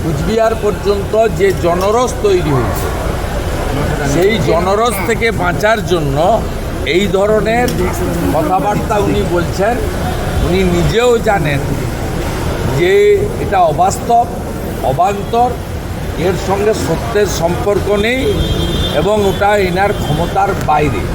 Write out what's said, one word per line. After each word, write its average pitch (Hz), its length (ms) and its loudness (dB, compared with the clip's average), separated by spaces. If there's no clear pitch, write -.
কুচবিহার 208 580 0
পর্যন্ত 202 640 0
যে 190 160 2
জনরস 208 500 0
তৈরি 180 280 2
হয়েছে, 113 520 -2
সেই 196 340 2
জনরস 190 460 2
থেকে 226 240 0
বাঁচার 180 560 0
জন্য 160 540 2
এই 175 220 2
ধরনের 214 600 2
কথাবার্তা 202 640 0
উনি 202 340 0
বলছেন। 175 460 0
উনি 185 140 2
নিজেও 185 540 2
জানেন 160 420 0
যে 202 360 4
এটা 196 460 0
অবাস্তব, 233 680 2
অবান্তর, 202 680 0
এর 180 160 0
সঙ্গে 202 260 0
সত্যের 202 520 0
সম্পর্ক 175 520 0
নেই 226 420 0
এবং 202 300 2
ওটা 202 320 2
এনার 196 360 0
ক্ষমতার 185 560 0
বাইরে। 151 340 2